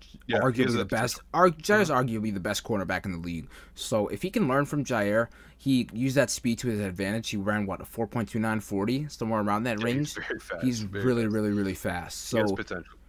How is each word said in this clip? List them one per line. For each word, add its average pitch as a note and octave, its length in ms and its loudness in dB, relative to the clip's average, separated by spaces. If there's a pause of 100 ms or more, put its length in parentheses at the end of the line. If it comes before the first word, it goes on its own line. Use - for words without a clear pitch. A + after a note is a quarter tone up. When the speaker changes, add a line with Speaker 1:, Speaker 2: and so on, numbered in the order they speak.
(260)
Speaker 1:
Yeah, A2+ 120 2 (160)
he B2 80 4
has B2+ 80 4
Speaker 2:
arguably - 20 2
the A2+ 60 2
Speaker 1:
that G#2 100 -2
Speaker 2:
best. A#2 280 0
Speaker 1:
potential. - 60 -16 (120)
Speaker 2:
Ar-, F3 160 8
Jaire's F#3 400 2
Speaker 1:
Mm-hmm. B2 180 2
Speaker 2:
arguably A2 240 -2
the G2 80 -4
best G2 240 -4
cornerback F#2 400 -2
in G2 80 -2
the E2+ 60 -6
league. E2 320 -6 (240)
So G#2 340 0
if - 140 -6
he F#3 80 -2
can G3 180 2
learn C#3 160 4
from C#3+ 200 -2
Jaire, A2+ 440 2 (320)
he B2+ 320 2
used B2 220 0
that B2+ 160 4
speed A#2 300 0
to B2+ 80 -2
his G#2+ 100 0
advantage. G2 520 -2
He A2 60 -2
ran, G#2 300 0
what, F#2 140 -4
a - 40 -12
four A2+ 220 -6
point A2+ 220 -2
two A#2 100 -4
nine A2 220 0
forty, A#2 480 0
somewhere A2+ 320 -2
around G#2 240 0
that A2+ 160 -2
Speaker 1:
Yeah, A2+ 80 0
he's A#2+ 60 2
Speaker 2:
range. D3 200 -2
Speaker 1:
very - 240 -6
fast, - 260 -8
Speaker 2:
He's A#2+ 180 0
Speaker 1:
very G2 220 -4
Speaker 2:
really, A#2+ 200 4
Speaker 1:
fast. G#2+ 100 0
Speaker 2:
really, G#2+ 160 2
really G2+ 240 0
fast. F2 560 -6
Speaker 1:
He A#2 80 2
has G#2+ 120 4
Speaker 2:
So, F#2+ 40 0
Speaker 1:
potential. F#2+ 380 -8 (160)